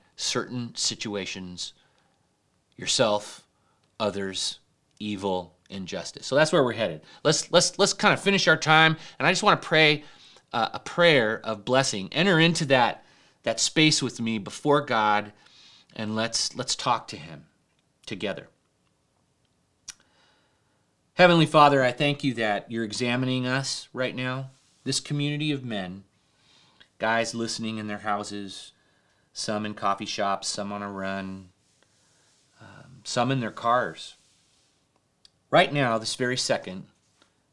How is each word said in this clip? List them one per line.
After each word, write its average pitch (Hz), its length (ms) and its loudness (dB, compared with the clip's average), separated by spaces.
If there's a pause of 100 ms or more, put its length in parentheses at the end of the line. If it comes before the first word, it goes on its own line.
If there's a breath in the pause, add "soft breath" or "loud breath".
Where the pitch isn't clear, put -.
(160)
certain 120 600 -6
situations, 95 1000 -8 (1040)
yourself, - 680 -2 (540)
others, 98 600 -4 (380)
evil, 95 600 -6 (120)
injustice. 92 560 -12
So 131 100 -2
that's 156 180 4
where 151 100 4
we're 120 80 2
headed. 101 300 -4 (240 loud breath)
Let's, - 260 0
let's, - 260 4
let's 196 160 2
kinda 196 220 4
finish - 320 2
our 156 80 6
time. 156 400 6 (240 loud breath)
And 135 80 2
I 180 60 6
just 185 100 -2
wanna 190 140 6
pray, 151 480 4 (480 loud breath)
uh, 117 200 0
a 107 60 -10
prayer 135 640 2
of 104 220 -6
blessing. 123 480 0
Enter 170 260 4
into 165 280 2
that, 123 360 2 (400 soft breath)
that 117 160 -4
space 156 420 2
with 120 200 -6
me 113 160 -4
before 143 420 0
God, 107 540 0 (640 soft breath)
and 110 200 -6
let's, 113 400 -4
let's 120 200 -6
talk 117 340 -2
to 98 80 -14
him 78 300 -18 (580)
together. 98 420 -8 (2750)
Heavenly 170 300 8
Father, 143 380 6
I 123 80 4
thank 147 320 -2
you 131 120 0
that 107 360 -2
you're 113 140 -2
examining 127 600 -2
us 135 480 -4
right 123 220 -4
now, 127 360 -8 (340)
this 135 140 -4
community 147 520 -4
of 131 120 -4
men, 98 400 -8 (960 soft breath)
guys 113 360 0
listening 113 420 -6
in 107 100 -8
their 104 120 -8
houses, 104 720 -8 (640)
some 107 320 -4
in 104 80 -6
coffee 104 320 -2
shops, 98 420 -2
some 101 240 -6
on 101 100 -8
a 101 80 -8
run, 95 600 -8 (1080)
um, - 440 -20
some 123 260 0
in 135 100 0
their 107 120 -4
cars. 117 640 -2 (1400)
Right 165 220 4
now, 123 240 0
this 110 180 -6
very 127 220 -2
second, 95 480 -4 (680)